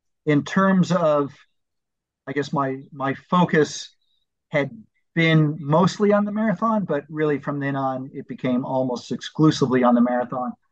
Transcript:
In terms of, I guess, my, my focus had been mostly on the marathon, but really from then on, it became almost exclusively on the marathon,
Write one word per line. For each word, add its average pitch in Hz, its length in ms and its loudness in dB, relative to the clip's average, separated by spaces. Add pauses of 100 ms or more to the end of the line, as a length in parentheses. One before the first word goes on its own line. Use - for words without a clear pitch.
(260)
In 147 200 2
terms 190 460 2
of, 151 420 2 (920)
I - 60 -8
guess, 143 200 -4
my, 135 280 -2 (120)
my 135 220 -4
focus 165 760 0 (560)
had 143 200 -2 (460)
been 156 440 2
mostly 185 540 2
on 202 100 2
the 208 80 -4
marathon, 214 540 -2
but 143 240 -2
really 151 300 -2
from 143 200 -6
then 139 160 -2
on, 131 380 -6
it 139 140 -14
became 127 360 -4
almost 131 480 -4
exclusively 131 720 2
on 120 120 4
the 120 60 4
marathon, 123 520 -2 (180)